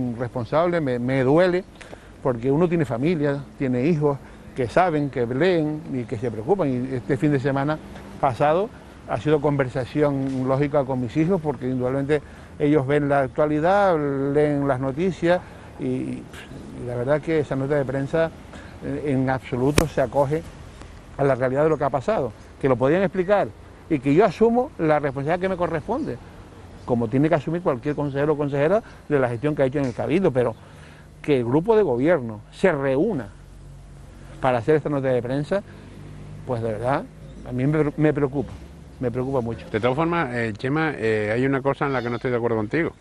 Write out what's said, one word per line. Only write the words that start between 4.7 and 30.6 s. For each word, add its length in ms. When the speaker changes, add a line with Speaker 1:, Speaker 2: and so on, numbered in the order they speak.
Speaker 1:
que 160
leen 560
y 120
que 120
se 140
preocupan. 380
Y 260
este 240
fin 140
de 60
semana 400
pasado 500
ha 120
sido 220
conversación 1040
lógica 360
con 180
mis 160
hijos, 220
porque 280
indudablemente 540
ellos 280
ven 220
la 120
actualidad, 760
leen 680
las 140
noticias 600
y, 60
y 400
la 100
verdad 240
que 200
esa 160
nota 180
de 100
prensa, 460
eh, 220
en 220
absoluto 580
se 140
acoge 420
a 60
la 100
realidad 300
de 40
lo 80
que 80
ha 60
pasado, 420
que 80
lo 80
podían 260
explicar 460
y 100
que 160
yo 100
asumo 540
la 220
responsabilidad 400
que 80
me 80
corresponde, 600
como 240
tiene 200
que 60
asumir 260
cualquier 360
consejero 380
o 20
consejera 460
de 100
la 100
gestión 280
que 60
ha 40
hecho 140
en 60
el 80
Cabildo, 360
pero 240